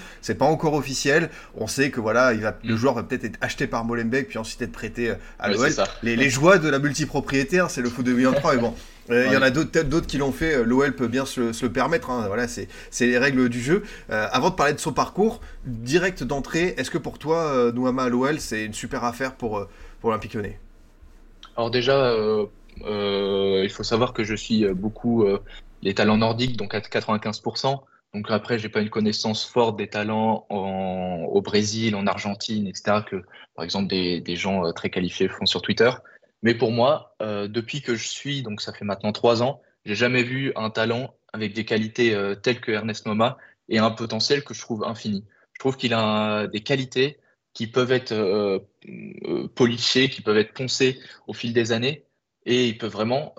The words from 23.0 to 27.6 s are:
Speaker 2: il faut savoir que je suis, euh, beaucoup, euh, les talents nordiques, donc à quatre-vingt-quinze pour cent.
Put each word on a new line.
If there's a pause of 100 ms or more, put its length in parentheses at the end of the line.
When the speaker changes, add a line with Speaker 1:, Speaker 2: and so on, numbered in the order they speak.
Speaker 2:
il
faut
savoir
que
je
suis,
euh,
beaucoup,
euh, (440)
les
talents
nordiques,
donc
à
quatre-vingt-quinze
pour
cent. (300)